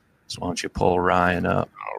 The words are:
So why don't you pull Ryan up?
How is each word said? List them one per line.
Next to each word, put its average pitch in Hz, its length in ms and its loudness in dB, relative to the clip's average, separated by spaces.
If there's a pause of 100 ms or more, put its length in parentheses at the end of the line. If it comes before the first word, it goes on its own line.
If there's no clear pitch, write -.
(280)
So - 140 -12
why 92 80 -2
don't 85 120 -6
you - 80 -8
pull 90 300 0
Ryan 90 480 2
up? 92 240 0 (280)